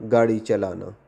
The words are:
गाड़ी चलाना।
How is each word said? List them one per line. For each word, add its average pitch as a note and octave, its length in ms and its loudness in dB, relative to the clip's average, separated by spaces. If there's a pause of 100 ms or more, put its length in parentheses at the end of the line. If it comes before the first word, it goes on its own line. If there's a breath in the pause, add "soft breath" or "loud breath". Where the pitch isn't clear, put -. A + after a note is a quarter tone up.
गाड़ी A2+ 380 2
चलाना। F#2+ 540 -4 (120)